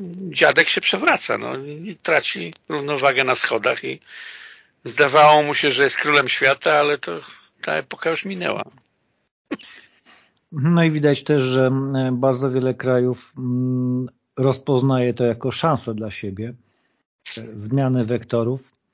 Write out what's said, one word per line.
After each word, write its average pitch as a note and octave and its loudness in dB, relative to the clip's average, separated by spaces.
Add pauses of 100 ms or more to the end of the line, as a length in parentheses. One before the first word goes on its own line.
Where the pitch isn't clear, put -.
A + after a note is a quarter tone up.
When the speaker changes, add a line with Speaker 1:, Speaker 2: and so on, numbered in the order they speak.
(300)
Speaker 1:
dziadek D3+ 2
się - -2
przewraca, - 0
no, B2 -8
i D3+ -12
traci E3+ -2 (160)
równowagę C#3 0
na B2+ 0
schodach A#2+ -2
i C3 -8 (840)
zdawało D3 6
mu D3 -2
się, D3 2
że C3+ 2
jest C3+ 2
królem C#3+ 2
świata, C#3 2
ale D3 2
to E3 -8 (400)
ta D#3+ -4
epoka D#3 -4
już D#3+ -4
minęła. E3 -6 (1900)
Speaker 2:
No E3 2
i D#3+ 4
widać D3 2
też, D3 2
że, C3 2
mm, C3 0
bardzo C3 0
wiele B2+ 0
krajów, B2+ -2
mm, B2+ -2 (280)
rozpoznaje C3 2
to B2+ -2
jako A#2+ 0
szansę C3+ -2
dla G#2+ -8
siebie, A2 -10 (840)
e, A2+ -12 (140)
zmiany B2+ 0
wektorów. A#2+ -2 (180)